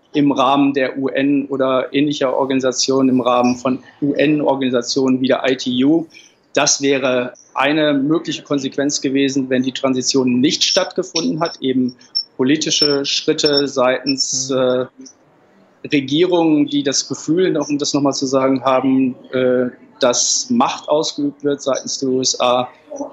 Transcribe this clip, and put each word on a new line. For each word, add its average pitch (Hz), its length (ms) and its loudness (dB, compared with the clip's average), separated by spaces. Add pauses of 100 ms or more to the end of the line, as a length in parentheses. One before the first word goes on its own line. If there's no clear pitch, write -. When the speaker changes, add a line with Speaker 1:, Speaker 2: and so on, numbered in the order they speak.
(120)
Speaker 1:
im 143 180 2
Rahmen 139 440 2
der 131 220 0
U 135 120 -4
N 139 380 0
oder 131 460 0
ähnlicher 143 440 0
Organisationen, 131 720 0
im 127 120 4
Rahmen 123 360 2
von 127 240 -2 (200)
U-N-Organisationen 135 1200 0
wie 131 60 0
der 127 180 2
I 127 120 0
T 127 280 -2
U. 160 220 2 (480)
Das 143 260 0
wäre 127 540 0 (180)
eine 151 420 2
mögliche 156 480 -2
Konsequenz 143 580 -4
gewesen, 135 500 0
wenn 127 140 2
die 131 80 -4
Transition 127 680 0
nicht 147 220 0
stattgefunden 170 760 -2
hat, 170 200 -4
eben 127 360 0 (400)
politische 147 680 0
Schritte 143 640 0
seitens, 131 840 -2
Speaker 2:
Mhm. 131 60 -2
Speaker 1:
äh, 127 300 0 (1040)
Regierungen, 151 760 2
die 143 160 -2
das 135 240 -2
Gefühl, 160 420 0
noch, 147 180 -2
um 143 100 -2
das - 140 -4
nochmal 139 220 0
zu 139 120 -4
sagen, 131 360 2
haben, 131 540 2 (160)
äh, 127 380 0 (300)
dass - 480 0
Macht 123 400 0
ausgeübt 151 540 -2
wird 143 180 -2
seitens 131 380 -4
der 135 100 -2
U 131 120 0
S - 200 -2
A. 123 280 0 (440)